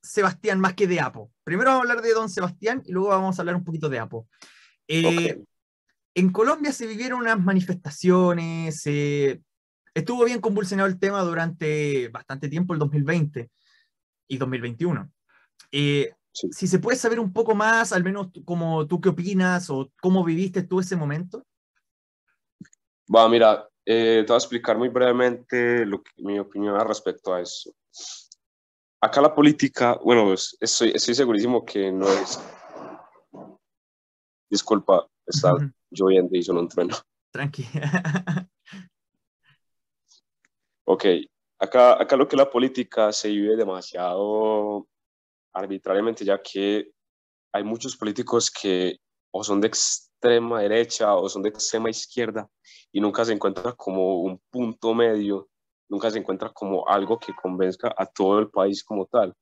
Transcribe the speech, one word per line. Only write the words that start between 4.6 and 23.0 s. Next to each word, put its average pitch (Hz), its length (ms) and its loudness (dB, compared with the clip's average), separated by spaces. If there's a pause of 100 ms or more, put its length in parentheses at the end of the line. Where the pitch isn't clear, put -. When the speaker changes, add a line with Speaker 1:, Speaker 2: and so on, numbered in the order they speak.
Speaker 1:
Eh, 165 500 2
Speaker 2:
Ok. - 80 -20 (680)
Speaker 1:
en 185 180 4
Colombia 285 400 2
se 233 140 -8
vivieron 247 340 -6
unas 226 180 2
manifestaciones, 175 1500 0
eh, 143 540 0 (540)
estuvo 240 300 0
bien 240 160 0
convulsionado 196 480 0
el 185 100 -4
tema 196 240 -2
durante 151 840 -2
bastante 135 400 -10
tiempo, 175 240 -2
el 160 80 -2
dos 147 100 0
mil 147 140 0
veinte 147 460 -2 (760)
y 135 120 -6
dos 127 100 -2
mil 127 140 -4
veintiuno. 120 500 -4 (580)
Eh, 143 440 0 (200)
Speaker 2:
Sí. - 160 -8
Speaker 1:
si - 160 -6
se 185 120 2
puede 240 180 0
saber 233 240 0
un 202 100 -2
poco 220 240 0
más, 226 380 2
al 185 100 0
menos 190 300 -4
tú, - 100 -20
como 165 440 -2
tú 175 160 -2
qué 190 80 4
opinas 180 580 0
o 135 320 -6
cómo 185 240 4
viviste 185 380 -2
tú 185 180 -2
ese 180 160 -4
momento. 170 480 -6 (1700)